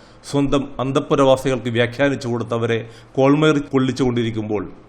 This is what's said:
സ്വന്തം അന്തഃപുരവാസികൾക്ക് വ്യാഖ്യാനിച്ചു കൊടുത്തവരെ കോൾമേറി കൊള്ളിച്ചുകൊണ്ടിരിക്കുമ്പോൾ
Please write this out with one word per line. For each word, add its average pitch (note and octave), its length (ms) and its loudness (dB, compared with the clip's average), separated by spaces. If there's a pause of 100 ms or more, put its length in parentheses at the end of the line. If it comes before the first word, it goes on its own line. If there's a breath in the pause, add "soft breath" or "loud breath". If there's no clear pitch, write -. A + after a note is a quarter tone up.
(240 loud breath)
സ്വന്തം C#3 420 0 (140)
അന്തഃപുരവാസികൾക്ക് C3+ 920 2
വ്യാഖ്യാനിച്ചു A#2+ 580 0
കൊടുത്തവരെ A#2 540 -2 (320 loud breath)
കോൾമേറി C#3+ 540 4
കൊള്ളിച്ചുകൊണ്ടിരിക്കുമ്പോൾ A#2 960 -2 (240)